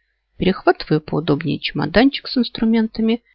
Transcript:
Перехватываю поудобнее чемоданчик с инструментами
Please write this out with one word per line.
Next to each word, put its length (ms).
Перехватываю 640
поудобнее 580
чемоданчик 680
с 100
инструментами 840